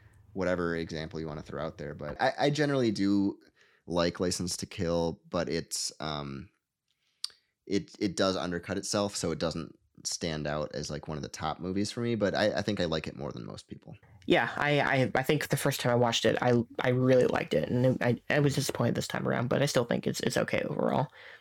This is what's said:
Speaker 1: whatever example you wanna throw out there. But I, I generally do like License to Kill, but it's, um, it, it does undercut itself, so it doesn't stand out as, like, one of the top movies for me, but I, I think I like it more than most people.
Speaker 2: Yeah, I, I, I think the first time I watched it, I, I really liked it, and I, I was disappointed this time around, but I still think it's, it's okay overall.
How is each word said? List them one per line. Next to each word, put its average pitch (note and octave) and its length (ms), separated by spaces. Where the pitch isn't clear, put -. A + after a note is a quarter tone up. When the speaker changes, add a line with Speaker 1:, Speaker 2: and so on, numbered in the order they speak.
Speaker 1:
whatever F2 440
example D#2+ 440
you D#2+ 60
wanna D2+ 160
throw D2 220
out D#2 140
there. D2 160
But D2 260
I, C3 180
I C#3 120
generally C#3+ 400
do G2 480
like E2+ 340
License F2+ 380
to - 80
Kill, E2+ 540
but F2 180
it's, - 500
um, D2 500
it, F#2+ 320
it F#2+ 180
does F#2+ 200
undercut F2 420
itself, G2+ 380
so F2 160
it D2+ 80
doesn't E2 360
stand D#2 420
out D2 280
as, D#2 160
like, D2 180
one D#2 80
of D2 60
the - 60
top - 320
movies F#2 300
for A#2+ 100
me, A#2+ 140
but G#2 200
I, G2+ 240
I G2+ 40
think G#2 180
I F2+ 40
like D#2+ 240
it - 80
more C#2 160
than A#1 120
most G1+ 240
people. - 280
Speaker 2:
Yeah, C3+ 300
I, C#3+ 240
I, C3 360
I C3+ 60
think D3+ 260
the D3 80
first - 240
time C3 100
I A#2+ 60
watched A#2+ 280
it, A#2 160
I, B2 220
I B2+ 100
really B2+ 360
liked - 260
it, - 160
and B2 320
I, A#2 200
I D3 80
was C#3+ 160
disappointed B2 400
this B2 140
time B2+ 180
around, B2+ 220
but C3 140
I C#3+ 40
still B2+ 180
think B2 220
it's, - 140
it's - 160
okay - 260
overall. - 460